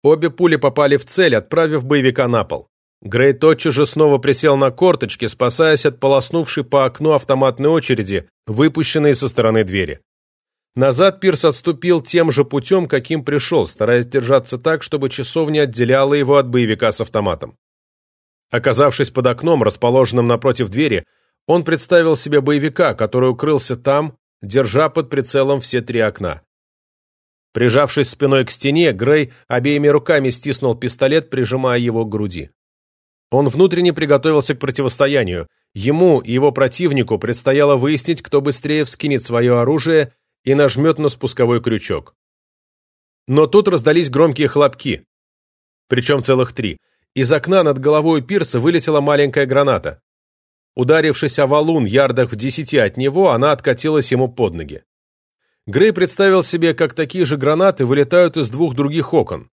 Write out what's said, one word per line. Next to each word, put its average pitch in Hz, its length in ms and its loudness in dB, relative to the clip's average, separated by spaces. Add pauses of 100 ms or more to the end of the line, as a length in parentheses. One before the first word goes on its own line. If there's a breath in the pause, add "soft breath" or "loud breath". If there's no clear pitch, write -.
Обе 156 280 2
пули 170 260 2
попали 139 400 2
в 131 80 -2
цель, 160 320 2
отправив 151 480 -2
боевика 131 440 0
на 117 160 0
пол. - 240 -10 (340)
Грей 123 300 2
тотчас 156 420 2
же 139 120 2
снова 147 320 2
присел 139 380 2
на 135 140 2
корточки, 139 560 0
спасаясь 147 600 0
от 127 140 -2
полоснувшей 139 640 -2
по 135 200 2
окну 151 280 -2
автоматной 135 560 0
очереди, 107 600 -2 (180)
выпущенной 147 680 0
со 127 140 -4
стороны 110 360 0
двери. 90 360 -4 (760)
Назад 139 460 2
Пирс 180 240 0
отступил 165 560 0
тем 165 300 0
же 135 140 0
путём, 151 440 -2
каким 139 360 -4
пришёл, 143 420 -2
стараясь 120 400 0
держаться 127 520 -2
так, 160 240 -2
чтобы 139 280 -6
часовня 151 520 -2
отделяла 131 520 0
его 143 220 2
от 131 120 2
боевика 113 440 0
с - 80 -8
автоматом. 95 560 -4 (960)
Оказавшись 127 600 0
под 127 160 -2
окном, 135 360 0
расположенным 120 640 2
напротив 117 420 0
двери, 110 360 -2 (420)
он 165 180 2
представил 165 500 2
себе 147 260 0
боевика, 147 540 0
который 127 360 0
укрылся 131 460 -2
там, 139 420 -2 (240)
держа 123 460 0
под 156 220 -4
прицелом 135 500 -2
все 123 200 -4
три 120 200 -6
окна. 95 420 -4 (1120)
Прижавшись 127 580 0
спиной 135 340 0
к 123 60 -8
стене, 147 420 0
Грей 127 400 0 (160 soft breath)
обеими 143 400 0
руками 147 420 2
стиснул 123 440 -4
пистолет, 135 560 -2
прижимая 127 480 -2
его 113 260 -2
к 110 40 -8
груди. 98 420 -8 (800)
Он 139 180 2
внутренне 175 440 2
приготовился 143 600 0
к 123 40 -8
противостоянию. 131 880 -2 (260)
Ему 147 460 2
и 113 120 -8
его 135 200 2
противнику 135 640 -2
предстояло 139 580 0
выяснить, 143 460 -2
кто 143 180 -2
быстрее 147 440 -4
вскинет 135 380 -4
своё 120 360 0
оружие 143 540 0 (320)
и 131 100 2
нажмёт 143 440 2
на 151 100 -2
спусковой 120 540 -2
крючок. 101 520 -6 (1120)
Но 143 200 2
тут 208 220 4
раздались 156 400 2
громкие 143 400 2
хлопки, 139 560 -2 (840)
причём 127 340 -2
целых 127 300 0
три. 107 260 -8 (360)
Из 131 180 -2
окна 175 300 2
над 143 160 0
головой 151 440 2
Пирса 156 380 -4
вылетела 147 400 0
маленькая 143 460 0
граната. 131 540 -2 (760)
Ударившись 151 640 0
о 143 80 2
валун 151 380 0
ярдах 127 460 0
в 110 60 -10
десяти 131 420 -4
от 104 180 0
него, 139 360 0
она 139 200 2
откатилась 139 600 -2
ему 127 160 0
под 113 260 -4
ноги. 76 300 -12 (840)
Грей 170 260 2
представил 185 500 2
себе, 165 300 0
как 160 220 -2
такие 165 320 -2
же 147 100 -2
гранаты 156 480 2
вылетают 143 520 2
из 131 120 -2
двух 135 260 -2
других 143 380 -2
окон. 90 460 -2